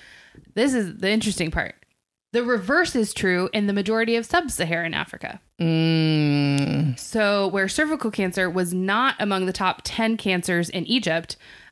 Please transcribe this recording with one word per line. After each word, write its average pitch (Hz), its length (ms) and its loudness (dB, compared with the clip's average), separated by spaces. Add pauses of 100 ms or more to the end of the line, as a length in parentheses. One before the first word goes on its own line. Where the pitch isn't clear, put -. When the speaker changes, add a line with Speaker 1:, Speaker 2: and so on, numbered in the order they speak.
(540)
Speaker 1:
This 262 200 2
is 202 240 -2
the 190 120 0
interesting 208 400 0
part. 156 240 -4 (580)
The 240 100 2
reverse 240 540 2
is 214 180 2
true 185 400 2
in 208 120 0
the 202 60 2
majority 220 440 0
of 226 100 -2
sub-Saharan 170 680 -2
Africa. - 460 -8 (200)
Speaker 2:
Mm. 151 1400 2
Speaker 1:
So 202 500 0
where 190 200 0
cervical 302 420 -2
cancer 185 400 0
was 180 240 0
not 202 440 0
among 196 280 0
the 185 80 -2
top 185 300 -2
ten 226 340 -2
cancers 175 500 0
in 170 180 -4
Egypt, 170 500 -2 (360)